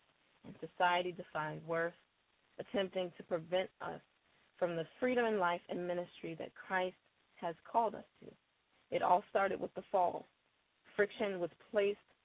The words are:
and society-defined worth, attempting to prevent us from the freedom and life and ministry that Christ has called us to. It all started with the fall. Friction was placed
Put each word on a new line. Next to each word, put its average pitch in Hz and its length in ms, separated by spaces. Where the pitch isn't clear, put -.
and - 160
society-defined 175 1080
worth, 165 280
attempting 185 580
to - 60
prevent 175 480
us 160 220
from 170 180
the 165 80
freedom 247 240
and 214 140
life 175 320
and 180 180
ministry 175 500
that - 160
Christ 185 420
has 170 180
called 226 220
us - 100
to. - 80
It - 100
all 180 300
started 196 280
with - 180
the 190 140
fall. 175 360
Friction 202 460
was 170 80
placed 208 260